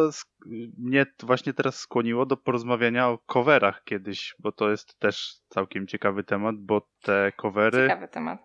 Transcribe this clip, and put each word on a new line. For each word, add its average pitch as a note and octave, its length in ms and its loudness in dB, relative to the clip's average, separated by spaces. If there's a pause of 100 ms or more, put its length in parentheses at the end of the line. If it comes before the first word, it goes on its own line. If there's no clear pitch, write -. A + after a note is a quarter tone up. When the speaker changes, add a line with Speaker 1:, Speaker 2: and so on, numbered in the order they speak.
(120)
Speaker 1:
sk-, - 160 -14 (500)
mnie C3 280 2
t-, - 220 -12
właśnie B2+ 260 0
teraz C3 260 -2
skłoniło A#2+ 460 0
do B2+ 120 0
porozmawiania A#2+ 720 0
o A#2 80 -2
coverach B2 640 2
kiedyś, G2 560 -8
bo G#2 120 -4
to G#2+ 180 0
jest - 300 -4
też - 340 -2 (160)
całkiem G2 380 -4
ciekawy G2+ 360 -2
temat, G#2 360 -2
bo G2+ 280 0 (160)
te G2 340 2
covery A2 500 2
Speaker 2:
Ciekawy F3 200 -2
temat. E3 380 -10